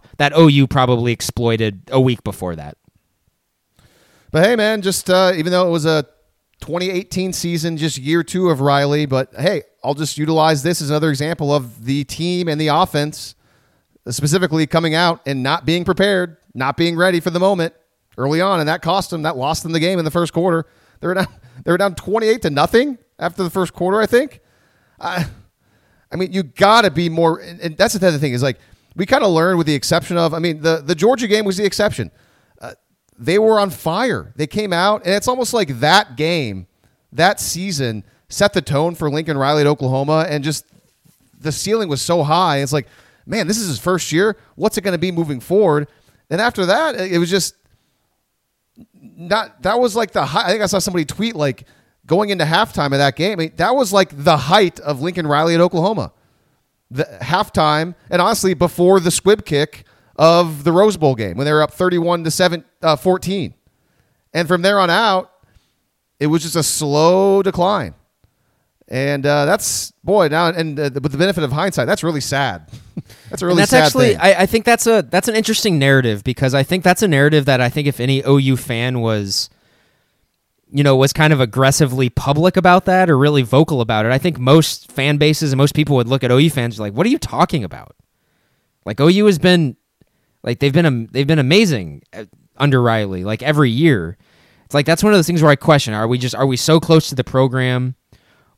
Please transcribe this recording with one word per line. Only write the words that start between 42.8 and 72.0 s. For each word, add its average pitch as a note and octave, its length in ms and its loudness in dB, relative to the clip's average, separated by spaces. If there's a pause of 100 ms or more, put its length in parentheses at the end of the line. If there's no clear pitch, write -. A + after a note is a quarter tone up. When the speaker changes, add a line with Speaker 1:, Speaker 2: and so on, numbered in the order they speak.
Speaker 2:
man, F#3+ 220 -4
this G#3+ 100 -2
is G#3 100 -6
his B2+ 100 -6
first F3+ 340 -4
year. G3 240 0 (180)
What's G3+ 240 -4
it G3 40 -4
gonna F3+ 160 -4
be F3+ 140 -4
moving D3+ 280 -6
forward? E3 480 0 (420)
And E3 100 -2
after A3+ 260 -2
that, C4+ 280 0
it, F#3 180 -6
it E3+ 60 0
was E3+ 100 0
just F#3 280 -4 (1500)
not, E3+ 600 -6
that G#3 180 0
was, A3+ 160 0
like, A3+ 160 -2
the E3+ 120 0
high, F3 220 -2
I F3 40 2
think G#3 120 0
I G3+ 40 0
saw G3 120 -2
somebody F3 260 -2
tweet, A3 300 -6
like, D3 320 -4 (400)
going G3+ 240 0
into F3 140 -2
halftime E3 420 0
of C#3 120 0
that C#3 180 2
game, F#3 160 -2
I G3+ 40 -8
mean, D#3+ 200 -6
that G3 180 0
was, B3 180 0
like, F#3+ 200 2
the D3 240 2
height E3+ 440 2
of C#3+ 220 -6
Lincoln E3+ 240 -6
Riley D#3 280 2
at E3 60 2
Oklahoma. F3 520 0 (800)
The C3 140 -4 (160)
halftime, D#3+ 760 -2 (140)
and F3 120 2
honestly, F#3+ 320 0
before F3 460 4
the E3+ 100 0
squib G#3 340 2
kick D3+ 400 -4 (320)
of D#3+ 480 4
the E3 80 2
Rose G3 240 4
Bowl D3+ 180 2
game, G2+ 220 -6
when C3 80 -4
they D3 80 0
were D3+ 100 2
up D3+ 100 -2
thirty-one F3 520 0
to D#3+ 60 -4
seven, F3 340 0 (180)
uh, D#3 140 2
fourteen. F#3 580 -2 (800)
And D#3+ 160 -2
from F3 140 0
there G3+ 180 2
on F3+ 80 2
out, F#3+ 420 0 (880)
it D3 100 -2
was D#3 140 0
just D#3+ 140 -8
a E3 60 2
slow F3+ 800 2
decline. F3+ 520 -2 (920)
And, C#3 380 -4
uh, C#3+ 180 2
that's, - 460 -2 (120)
boy, F#3 260 2
now, E3 200 2
and, D#3+ 320 -4
uh, C#3+ 140 -2
with C#3 180 -4
the C3+ 60 -4
benefit F3 260 0
of B2 80 -4
hindsight, D3+ 340 -2
that's F#3 160 -2